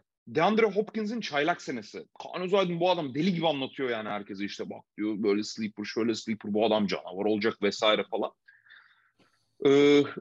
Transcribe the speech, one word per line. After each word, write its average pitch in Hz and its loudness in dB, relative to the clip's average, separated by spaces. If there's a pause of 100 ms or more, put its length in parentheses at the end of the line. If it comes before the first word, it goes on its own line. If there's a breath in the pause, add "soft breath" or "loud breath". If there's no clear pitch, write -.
(280)
DeAndre 196 2
Hopkins'in 214 -2
çaylak 151 -2
senesi. 107 -10 (180)
Kaan 131 -8
Özaydın 185 2
bu 180 4
adam 160 -2
deli 175 0
gibi 170 0
anlatıyor 135 -2
yani 110 -6
herkese, 101 -8
işte 98 -8
bak 110 -14 (140)
diyor, 107 -2
böyle 104 4
sleeper, 107 -8
şöyle 110 -2
sleeper, 107 -6
bu 107 2
adam 107 2
canavar 90 -4
olacak 107 0
vesaire 101 2
falan. - -4 (1300 soft breath)
Ee, 143 6 (180)